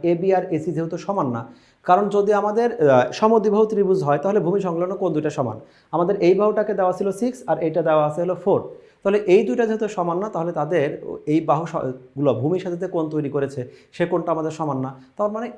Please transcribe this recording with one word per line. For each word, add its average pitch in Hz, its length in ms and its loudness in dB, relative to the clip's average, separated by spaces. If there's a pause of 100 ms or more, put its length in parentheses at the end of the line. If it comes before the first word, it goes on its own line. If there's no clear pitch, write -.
এবি 175 320 2
আর 180 160 2
এসি 170 220 -4
যেহেতু 165 240 -6
সমান 190 300 -4
না, 117 200 -6 (380)
কারণ 196 240 4
যদি 202 240 2
আমাদের, 208 580 2
আহ, 127 220 6
সমদ্বিবাহু 220 540 4
ত্রিভুজ 190 360 2
হয়, 143 160 2
তাহলে 196 220 0
ভূমি 180 200 0
সংলগ্ন 180 360 -4
কোণ 185 160 -2
দুইটা 151 180 -2
সমান। 120 300 -4 (300)
আমাদের 175 320 0
এই 175 120 6
বাহুটাকে 208 400 0
দেওয়া 185 180 2
ছিল 196 200 -2
সিক্স 240 340 -4
আর 160 160 -2
এইটা 165 200 0
দেওয়া 156 240 4
আছে 151 160 -2
হলো 175 120 -2
ফোর। 170 280 2 (400)
তাহলে 202 160 2
এই 208 260 4
দুইটা 233 220 0
যেহেতু 214 220 -2
সমান 175 300 -2
না, 208 100 -4
তাহলে 175 240 -4
তাদের 156 640 -2 (100)
এই 151 140 2
বাহু 156 260 0
স-, 139 260 -4 (240)
গুলো 147 180 2
ভূমির 156 260 -2
সাথে 180 160 -6
যে 180 120 -6
কোণ 165 200 -2
তৈরি 151 220 -4
করেছে, 135 380 -4 (240)
সে 175 140 -2
কোণটা 170 260 -2
আমাদের 160 180 -4
সমান 151 280 -4
না। 131 160 -6 (220)
তার 208 140 -2
মানে 226 280 -8